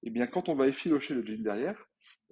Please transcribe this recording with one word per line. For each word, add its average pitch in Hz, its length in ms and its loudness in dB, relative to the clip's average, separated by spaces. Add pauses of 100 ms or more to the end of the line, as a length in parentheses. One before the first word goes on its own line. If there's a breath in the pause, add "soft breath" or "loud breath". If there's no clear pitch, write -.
eh 233 60 -8
bien, 123 180 0
quand 180 220 -2
on 156 60 0
va 135 120 6
effilocher 143 460 2
le 120 100 0
jean 107 200 -6
derrière, 117 440 -4 (440 soft breath)